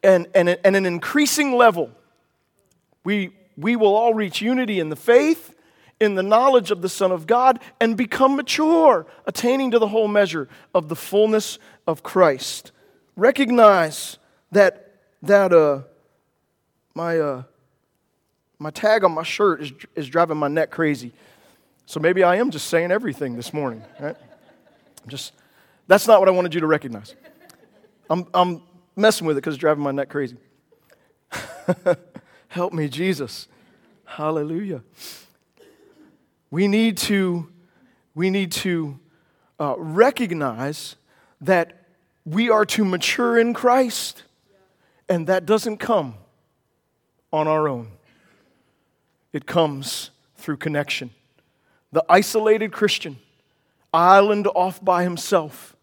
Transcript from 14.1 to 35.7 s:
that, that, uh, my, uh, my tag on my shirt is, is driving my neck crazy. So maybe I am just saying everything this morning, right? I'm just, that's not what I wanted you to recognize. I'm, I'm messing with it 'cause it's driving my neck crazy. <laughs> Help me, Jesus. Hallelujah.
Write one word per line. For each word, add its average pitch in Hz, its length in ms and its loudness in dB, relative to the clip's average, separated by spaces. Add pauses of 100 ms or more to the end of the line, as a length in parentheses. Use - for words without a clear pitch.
that, 190 420 2 (280)
that, 196 300 4
uh, 151 280 4 (1120)
my, 165 240 -2
uh, 139 240 -4 (1160)
my 151 100 -8
tag 214 320 0
on 185 80 4
my 160 140 -6
shirt 170 380 -2
is, 139 100 -12 (240)
is 147 120 -10
driving 165 280 0
my 151 100 -2
neck 156 240 -2
crazy. 135 420 -4 (720)
So - 120 -12
maybe 180 240 2
I 180 140 4
am 247 160 -2
just 151 160 -10
saying 175 240 -2
everything 151 420 -6
this 120 180 -14
morning, 127 300 -8 (160)
right? 147 180 -12 (840)
I'm - 60 -20
just, - 240 -16 (560)
that's 196 180 4
not 214 140 6
what 190 80 4
I - 20 4
wanted 180 240 -2
you 170 60 -4
to 156 80 -2
recognize. 123 480 -6 (920)
I'm, 175 240 -4
I'm 180 300 0 (320)
messing 208 320 0
with 156 100 0
it 139 60 -4
'cause 160 120 -6
it's 131 60 -12
driving 151 220 0
my 143 80 -4
neck 139 180 -6
crazy. 127 280 -8 (960)
<laughs> - 1160 -8
Help 180 240 -6
me, 156 160 -6
Jesus. 143 600 -6 (560)
Hallelujah. 156 800 -8 (1700)